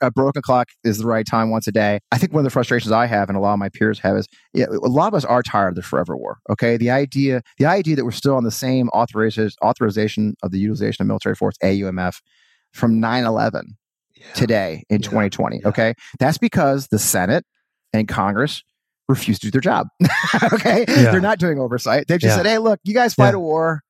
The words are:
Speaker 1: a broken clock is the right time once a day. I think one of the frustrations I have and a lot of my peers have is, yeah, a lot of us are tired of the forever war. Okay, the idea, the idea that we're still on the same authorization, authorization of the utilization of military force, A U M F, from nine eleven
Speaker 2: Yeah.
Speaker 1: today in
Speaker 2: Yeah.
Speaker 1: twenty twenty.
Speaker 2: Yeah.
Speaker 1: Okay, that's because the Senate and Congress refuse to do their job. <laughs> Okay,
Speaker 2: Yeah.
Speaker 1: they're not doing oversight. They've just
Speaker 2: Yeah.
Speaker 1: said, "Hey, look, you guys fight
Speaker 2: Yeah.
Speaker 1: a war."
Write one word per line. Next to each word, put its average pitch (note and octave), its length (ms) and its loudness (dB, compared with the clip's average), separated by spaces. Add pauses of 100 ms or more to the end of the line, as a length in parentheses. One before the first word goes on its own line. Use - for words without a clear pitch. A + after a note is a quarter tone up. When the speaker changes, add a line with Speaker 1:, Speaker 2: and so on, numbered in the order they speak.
Speaker 1:
a A#2+ 40 0
broken C#3 300 0
clock B2 260 2 (160)
is G#2+ 140 0
the A2 80 -4
right A2 200 0
time A2+ 260 0
once A2 160 -2
a G#2+ 40 -4
day. G#2 280 2 (120)
I B2 60 0
think F3 160 -2
one D3+ 80 2
of - 20 2
the C3 60 0
frustrations A#2 420 0
I A#2 140 2
have G#2 240 0
and G2 80 -2
a - 20 -2
lot G2+ 140 2
of G#2 60 0
my G2 100 -4
peers G#2+ 300 -2
have G2 180 0
is, G#2 100 -4 (260)
yeah, B2 120 0
a G#2 240 -2
lot D3+ 180 2
of G#3+ 60 -4
us D3+ 100 0
are B2 180 0
tired G2+ 280 0
of F2 60 -6
the F2+ 60 -8
forever C#2 360 -4
war. G#1 220 -10 (100)
Okay, A#2 260 0
the A#2 140 0
idea, C3+ 520 0 (160)
the C3+ 80 2
idea E3 300 2
that C3 80 0
we're A#2 80 -4
still C#3 240 0
on B2+ 80 2
the A2+ 80 -2
same B2+ 380 -2
authorization, A2 760 0
authorization G#2+ 800 0
of G2 80 -4
the F#2+ 80 -2
utilization G#2 440 -2
of G2+ 40 0
military G#2 280 -2
force, G2+ 280 -2
A F#2+ 100 2
U G2 140 -2
M F#2 100 -6
F, F2+ 240 -4 (520)
from A2+ 260 2
nine A#2 240 0
eleven A2 540 -2 (380)
Speaker 2:
Yeah. - 180 -20
Speaker 1:
today G2+ 560 -2
in G#2 120 0
Speaker 2:
Yeah. - 80 -8
Speaker 1:
twenty G#2+ 200 0
twenty. - 320 -4
Speaker 2:
Yeah. G#2 80 0
Speaker 1:
Okay, A2+ 240 0 (260)
that's D3 180 2
because C#3 520 0
the G#2+ 100 2
Senate G2+ 460 0 (480)
and G#2+ 160 0
Congress G#2 540 -2 (440)
refuse C3 320 0
to - 80 -10
do G3+ 40 -8
their C3 100 2
job. - 320 0
<laughs> - 580 0
Okay, A3+ 380 2
Speaker 2:
Yeah. B2 220 6
Speaker 1:
they're F#3 100 2
not G3+ 180 0
doing D#3+ 200 0
oversight. B2+ 480 -2
They've E3+ 120 2
just A2 120 4
Speaker 2:
Yeah. G#2+ 120 2
Speaker 1:
said, - 20 2
"Hey, A3 120 2
look, A3 260 0
you G3+ 100 -2
guys A#3+ 200 2
fight G#3+ 160 4
Speaker 2:
Yeah. G#3 60 2
Speaker 1:
a F#3+ 40 -4
war." D#3+ 500 -2